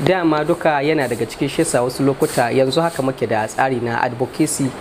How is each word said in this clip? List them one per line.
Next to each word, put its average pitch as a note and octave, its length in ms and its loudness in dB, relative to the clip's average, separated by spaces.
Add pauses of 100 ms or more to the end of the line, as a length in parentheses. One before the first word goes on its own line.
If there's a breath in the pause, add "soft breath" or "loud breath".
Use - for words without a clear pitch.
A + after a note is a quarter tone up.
dama D#3+ 400 2
duka D#3 380 2
yana D3 260 0
daga A#2 180 -2
cikin - 240 -4
shi E3 120 -2
yasa C#3 220 0
wasu B2+ 200 -2
lokuta C3+ 480 2
yanzu C3 300 2
haka E3 220 -2
muke C3 260 -2
da A2 180 0
tsari C3 340 0
na A#2 200 -2
advocacy C3 680 -2 (140)